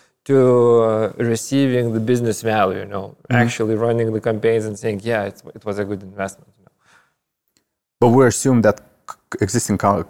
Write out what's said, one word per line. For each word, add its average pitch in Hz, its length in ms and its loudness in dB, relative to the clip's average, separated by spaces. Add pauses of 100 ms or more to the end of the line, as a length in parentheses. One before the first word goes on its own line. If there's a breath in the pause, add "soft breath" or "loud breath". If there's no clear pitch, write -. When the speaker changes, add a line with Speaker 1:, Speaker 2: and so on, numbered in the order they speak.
(260 loud breath)
Speaker 1:
to, 139 100 2 (460)
uh, 110 360 0
receiving 123 760 -2
the 113 60 -2
business 117 420 -2
value, 101 380 0
you 98 60 -10
know, 98 240 -10
Speaker 2:
Mm-hmm. - 340 -6
Speaker 1:
actually 113 320 -2
running 117 380 -2
the 107 80 -4
campaigns 113 440 -2
and 104 140 -10
saying, 104 240 -6
"Yeah, 110 260 -4
it's, - 120 -20 (160)
it - 80 -20
was 101 140 -8
a 104 40 -2
good 98 180 -8
investment." 98 480 -12 (100)
You 95 80 -20
know? - 80 -20 (1300 soft breath)
Speaker 2:
But 120 140 4
we 131 100 6
assume 120 360 2
that 104 160 2 (320)
c-, - 60 -16 (260)
existing 104 360 -2
co-, 101 320 0